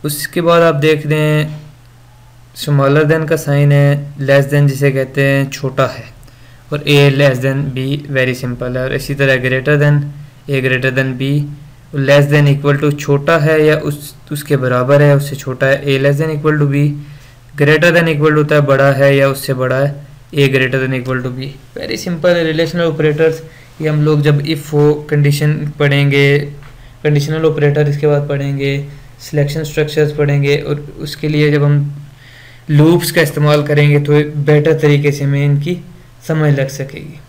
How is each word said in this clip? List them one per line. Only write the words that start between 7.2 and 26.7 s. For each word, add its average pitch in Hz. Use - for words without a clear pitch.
than 135
b, 131
very 127
simple 123
है। 127
और 131
इसी 143
तरह 135
greater 131
than, 147
a 135
greater 131
than 131
b, 135
less 143
than 147
equal 143
to 147
छोटा 143
है 156
या 151
उस, -
उसके 147
बराबर 127
है, 143
उससे 139
छोटा 127
है, 139
a 139
less 143
than 160
equal 151
to 143
b, 143
greater 156
than 165
equal 147
to 151
होता 151
है 147
बड़ा 135
है 139
या 139
उससे 135
बड़ा 127
है, 143
a 143
greater 131
than 131
equal 127
to 123
b। 139
Very -
simple 175
है। 170
relational 160
operators 156
ये 156
हम 151
लोग 151
जब 143
if 151
हो 147
condition 147
पढ़ेंगे, 143